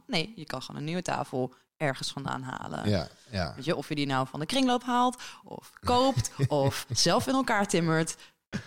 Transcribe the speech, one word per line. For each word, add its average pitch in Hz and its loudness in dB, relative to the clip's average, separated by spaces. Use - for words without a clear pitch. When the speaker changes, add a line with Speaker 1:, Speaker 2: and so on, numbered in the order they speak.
Speaker 1:
nee, 220 -2
je 165 -12
kan 131 -6
gewoon - -10
een 147 -6
nieuwe 175 -4
tafel 131 -2
ergens 139 -4
vandaan 131 -6
halen. - -6
Speaker 2:
Ja, 92 2
ja. 87 -4
Speaker 1:
Weet 127 -10
je, 165 0
of 139 -6
je 160 -4
die 143 0
nou 131 0
van - -10
de 156 -4
kringloop 247 2
haalt, 247 2
of - -16
koopt, 254 2
Speaker 2:
<laughs> 131 4
Speaker 1:
of 139 2
zelf 175 4
in 262 2
elkaar 220 2
timmert. 165 2